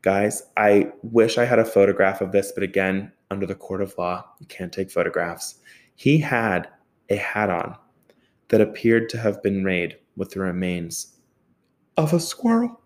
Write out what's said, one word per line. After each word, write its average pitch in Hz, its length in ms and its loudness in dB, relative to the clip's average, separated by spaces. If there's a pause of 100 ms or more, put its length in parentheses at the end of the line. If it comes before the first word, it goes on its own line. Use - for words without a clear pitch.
Guys, 101 420 0 (120)
I 104 380 6 (100)
wish 113 340 2
I 123 60 2
had 120 160 4
a 110 60 4
photograph 98 560 2
of 95 100 -4
this, 98 220 0
but 98 100 -4
again, 95 480 -2 (200)
under 98 140 -4
the 92 80 -8
court 95 280 -8
of 98 160 -8
law, 90 260 -6 (160)
you - 60 -20
can't 90 260 -12
take 95 180 -6
photographs. 85 680 -4 (400)
He 151 240 4
had 110 500 -2 (400)
a 101 80 0
hat 104 320 -4
on 87 260 -4 (720)
that - 140 4
appeared 113 480 2
to 120 80 -8
have 107 260 -4
been 98 180 -2
made 87 360 -2 (180)
with 92 160 -10
the 98 80 -8
remains 90 800 -6 (800)
of 156 160 0
a 175 80 2
squirrel. 233 640 -2